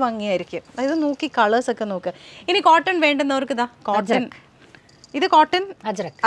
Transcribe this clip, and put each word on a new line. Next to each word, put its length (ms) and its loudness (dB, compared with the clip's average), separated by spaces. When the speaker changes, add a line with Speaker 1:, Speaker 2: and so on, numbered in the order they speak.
Speaker 1:
ഭംഗിയായിരിക്കും. 680 -4
അതായത് 340 -4
നോക്കി, 220 -4
കളേഴ്സ് 360 2
ഒക്കെ 200 -6
നോക്ക്. 180 -8
ഇനി 160 2
കോട്ടൺ 380 4
വേണ്ടുന്നവർക്ക് 520 0
ഇതാ 100 -2
കോട്ടൺ. 160 0
Speaker 2:
അജ്രക്ക്. 380 -2
Speaker 1:
ഇത് 160 0
കോട്ടൺ 280 4
Speaker 2:
അജ്രക്ക്. 360 -8